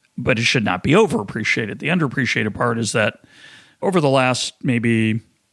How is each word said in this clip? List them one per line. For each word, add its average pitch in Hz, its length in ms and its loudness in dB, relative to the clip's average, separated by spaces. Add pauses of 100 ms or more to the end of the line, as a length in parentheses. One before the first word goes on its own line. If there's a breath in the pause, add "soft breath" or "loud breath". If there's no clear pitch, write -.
(180)
but 120 200 0
it 120 60 0
should 120 200 0
not 92 180 0
be 131 100 2
overappreciated. 185 840 0
The - 100 -6
underappreciated 127 680 -2
part 120 240 0
is 117 140 -2
that 110 280 0 (640 loud breath)
over 185 180 0
the 147 80 4
last 127 540 0
maybe 113 580 0 (320)